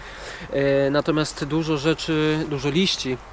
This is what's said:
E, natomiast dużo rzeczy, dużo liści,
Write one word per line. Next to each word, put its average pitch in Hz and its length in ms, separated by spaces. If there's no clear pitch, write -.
E, 139 380
natomiast 151 540
dużo 156 320
rzeczy, 156 720
dużo 143 200
liści, 139 460